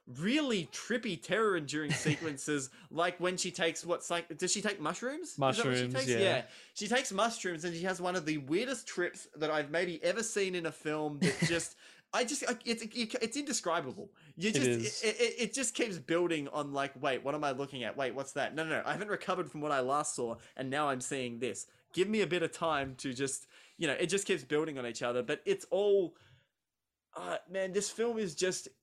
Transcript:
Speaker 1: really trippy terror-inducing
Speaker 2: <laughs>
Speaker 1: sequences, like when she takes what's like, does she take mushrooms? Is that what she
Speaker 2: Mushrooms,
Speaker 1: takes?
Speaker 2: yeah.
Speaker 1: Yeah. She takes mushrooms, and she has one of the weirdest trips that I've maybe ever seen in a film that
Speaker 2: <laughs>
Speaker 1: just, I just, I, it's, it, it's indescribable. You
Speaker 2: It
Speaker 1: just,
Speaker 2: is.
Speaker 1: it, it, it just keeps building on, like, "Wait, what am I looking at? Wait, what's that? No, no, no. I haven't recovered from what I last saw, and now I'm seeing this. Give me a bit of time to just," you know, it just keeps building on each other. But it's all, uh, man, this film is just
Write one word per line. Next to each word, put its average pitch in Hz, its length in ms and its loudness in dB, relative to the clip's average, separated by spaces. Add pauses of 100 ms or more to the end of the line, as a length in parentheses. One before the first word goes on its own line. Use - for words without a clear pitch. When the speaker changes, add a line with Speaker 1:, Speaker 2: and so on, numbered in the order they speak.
(180)
Speaker 1:
really 226 520 2
trippy 226 520 -2
terror-inducing 160 680 2
Speaker 2:
<laughs> 135 40 2
Speaker 1:
sequences, 147 720 0 (220)
like 175 280 0
when 180 200 0
she 185 120 -2
takes 165 320 0
what's 170 280 -2
like, 170 260 -2
does 180 160 0
she 208 80 0
take 202 180 -2
mushrooms? 247 520 -4
Is - 60 -14
that 147 40 -2
what 135 140 6
she 233 100 2
Speaker 2:
Mushrooms, 127 300 2
Speaker 1:
takes? 131 140 0
Speaker 2:
yeah. 120 100 4
Speaker 1:
Yeah. 165 240 4 (320)
She 208 120 -6
takes 247 260 0
mushrooms, 190 520 0
and 170 100 -4
she 170 100 -4
has 185 140 0
one 180 160 0
of 165 120 -2
the 156 120 0
weirdest 208 480 0
trips - 400 -4 (100)
that 151 140 0
I've 151 200 0
maybe 170 340 0
ever 190 180 2
seen 196 320 0
in 170 120 -2
a 151 60 -4
film 151 480 -2
that 143 200 4
Speaker 2:
<laughs> 165 60 6
Speaker 1:
just, 165 300 2 (380)
I 240 100 4
just, 262 240 -2
I, 240 80 2 (100)
it's, 233 160 0
it, 226 400 -4
it's 226 140 0
indescribable. 175 720 -2 (260)
You 180 140 0
Speaker 2:
It 214 60 4
Speaker 1:
just, 135 120 6
Speaker 2:
is. 117 360 0
Speaker 1:
it, 220 160 2
it, 240 180 2
it 226 160 0
just 262 200 0
keeps 208 240 0
building 165 500 2
on, 143 260 -4
like, 139 260 -2
"Wait, 131 240 2
what 139 100 0
am 151 100 -2
I 139 80 2
looking 131 320 -4
at? 107 120 -4
Wait, 127 180 0
what's 135 180 -6
that? 131 220 -2
No, 160 100 -2
no, 160 60 -4
no. 127 140 0
I 143 80 0
haven't 185 160 -6
recovered 180 420 -2
from 151 120 -8
what 147 100 0
I 135 80 4
last 143 360 0
saw, 117 200 -2 (200)
and 131 120 -4
now 143 220 0
I'm 127 100 0
seeing 127 380 -4
this. 117 280 -4 (280)
Give 185 160 4
me 220 100 4
a 185 60 4
bit 170 160 2
of 160 100 0
time 139 440 0
to 131 180 -4
just," 135 320 -4 (320)
you 165 80 0
know, 135 80 4
it 180 140 0
just 196 180 0
keeps 160 180 0
building 151 340 0
on 123 80 -4
each 117 160 -6
other. 120 200 2
But 143 240 0
it's 190 240 2
all, 196 440 4 (1000)
uh, 175 200 -2 (140)
man, 190 220 -2
this 196 180 0
film 226 280 0
is 180 160 0
just 185 340 0 (140)